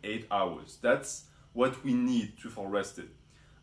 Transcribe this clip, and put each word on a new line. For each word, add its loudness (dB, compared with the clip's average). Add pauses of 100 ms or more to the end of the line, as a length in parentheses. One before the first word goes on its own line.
eight -6
hours. -2
That's 2 (260)
what 2
we 2
need 2
to -10
feel -8
rested. -2 (520)